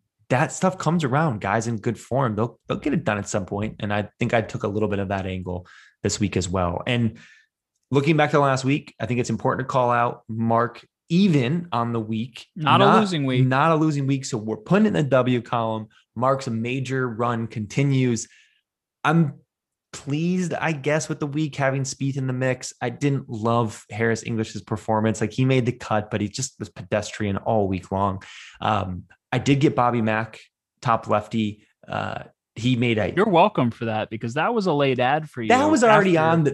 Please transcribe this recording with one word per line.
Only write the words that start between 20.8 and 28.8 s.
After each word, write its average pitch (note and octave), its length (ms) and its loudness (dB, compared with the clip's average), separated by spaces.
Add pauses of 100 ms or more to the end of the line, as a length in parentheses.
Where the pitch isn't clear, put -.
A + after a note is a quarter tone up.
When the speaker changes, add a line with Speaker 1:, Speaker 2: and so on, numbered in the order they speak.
Speaker 1:
with D#3 100 -6
the D#3 80 -4
week, C#3+ 300 -4
having C3+ 260 0
Spieth C3+ 340 -4
in C3 120 -4
the B2+ 40 -2
mix. B2+ 480 -2
I B2 100 -2
didn't C#3 380 -2
love A#2 640 0
Harris A2+ 320 0
English's A2 400 -4
performance. A2 580 0
Like, A2 120 -2
he C3 120 0
made C3 220 2
the A#2+ 60 0
cut, - 360 -4
but G#2+ 120 -4
he G#2 80 -2
just - 320 -8
was A2 80 -10
pedestrian G2+ 680 -4
all G#2+ 300 0
week F#2+ 240 -4
long. G2 320 -4 (380)
Um, F#2+ 460 -4 (260)